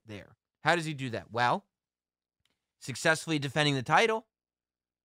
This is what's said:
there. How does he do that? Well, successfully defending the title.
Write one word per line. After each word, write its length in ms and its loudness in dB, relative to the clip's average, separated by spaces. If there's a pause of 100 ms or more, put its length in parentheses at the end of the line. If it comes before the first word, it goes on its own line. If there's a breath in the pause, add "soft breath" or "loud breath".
there. 300 -18 (280)
How 120 2
does 100 -4
he 80 -6
do 160 -6
that? 200 -8
Well, 360 0 (1120)
successfully 580 -2
defending 360 0
the 80 -2
title. 440 2 (800)